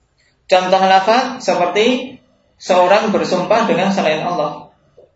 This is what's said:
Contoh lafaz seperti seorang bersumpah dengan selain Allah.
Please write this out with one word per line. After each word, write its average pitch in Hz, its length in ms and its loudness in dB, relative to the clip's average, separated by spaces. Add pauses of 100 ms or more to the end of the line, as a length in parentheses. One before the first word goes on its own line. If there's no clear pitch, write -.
(460)
Contoh 185 400 2
lafaz 220 560 2
seperti 202 720 -2 (400)
seorang 202 560 2
bersumpah 190 560 0
dengan 190 240 0
selain 160 320 -2
Allah. 180 480 -6 (460)